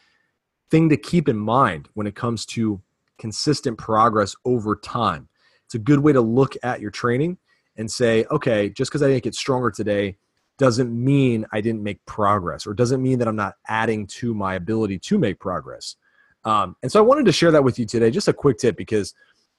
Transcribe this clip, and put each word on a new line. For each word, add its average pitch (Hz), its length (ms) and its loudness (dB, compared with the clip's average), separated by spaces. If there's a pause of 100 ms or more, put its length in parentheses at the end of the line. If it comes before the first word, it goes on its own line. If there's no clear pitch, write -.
(720)
thing 160 180 4
to 147 80 4
keep - 320 0
in 113 80 0
mind 107 580 0
when 104 120 -6
it 101 80 -6
comes 117 320 -6
to 107 340 -4 (380)
consistent 117 580 -4
progress 110 680 0
over 107 320 -2
time. 95 520 -6 (360)
It's - 100 -18
a 113 60 -4
good 139 180 4
way 147 140 4
to 131 80 4
look 120 420 2
at 123 180 -6
your 104 120 -8
training 139 460 -2 (380)
and 110 140 -8
say, 113 400 2
"Okay, 107 400 0
just 131 220 -6
'cause 147 100 -2
I 139 60 4
didn't 131 160 2
get 110 100 -4
stronger 127 380 -2
today 101 440 -4 (420)
doesn't 123 340 2
mean 123 600 2
I 107 80 -2
didn't 110 220 -2
make 104 240 -8
progress, 98 600 -2
or 104 60 -8
doesn't 123 300 0
mean 131 160 0
that 117 100 0
I'm 110 80 -2
not 101 200 -4 (120)
adding 110 380 -2 (120)
to 117 160 -4
my 95 200 -4
ability 98 460 -2
to 208 180 -2
make 104 220 0
progress." 67 560 -10 (480)
Um, 101 380 0
and 131 80 -4
so 208 100 4
I - 20 6
wanted 262 240 4
to 160 60 6
share 170 180 4
that 151 140 6
with 120 160 0
you 120 40 0
today, 113 260 2
just 170 180 -2
a 151 40 2
quick 135 260 0
tip, 110 180 0
because 101 360 -4 (460)